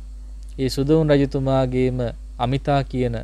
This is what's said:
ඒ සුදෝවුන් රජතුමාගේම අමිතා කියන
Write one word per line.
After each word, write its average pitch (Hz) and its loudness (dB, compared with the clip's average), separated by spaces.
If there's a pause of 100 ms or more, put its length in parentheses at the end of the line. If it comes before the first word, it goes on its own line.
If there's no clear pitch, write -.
(540)
ඒ 131 -2
සුදෝවුන් 151 2
රජතුමාගේම 131 2 (360)
අමිතා 135 0
කියන 123 -2